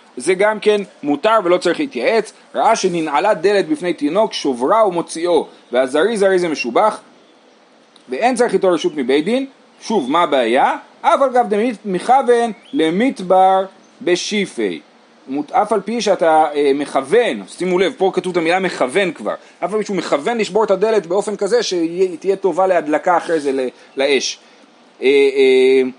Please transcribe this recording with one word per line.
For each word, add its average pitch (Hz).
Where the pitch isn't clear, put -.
זה 135
גם 208
כן 208
מותר 147
ולא 175
צריך 175
להתייעץ. 151
ראה 214
שננעלה 170
דלת 185
בפני 160
תינוק, 170
שוברה 156
ומוציאו, 165
והזריז 151
הרי 190
זה 175
משובח, 151
ואין 196
צריך 220
ליטול 185
רשות 165
מבית 143
דין. 254
שוב, 160
מה 170
הבעיה? 147
אף 277
על 262
גב 240
דמכוון 233
למדבר 190
בשיפי. 147
מות-, 143
אף 202
על 214
פי 226
שאתה, 170
אה, 143
מכוון, 143
שימו 180
לב, 185
פה 190
כתוב 180
את 170
המילה 170
מכוון 170
כבר, 101
אף 180
על 220
פי 208
שהוא 202
מכוון 165
לשבור 208
את 202
הדלת 196
באופן 202
כזה 208
שתהיה 180
טובה 185
להדלקה 160
אחרי 165
זה 143
ל-, 131
לאש. 135
אה, 127
אה, 131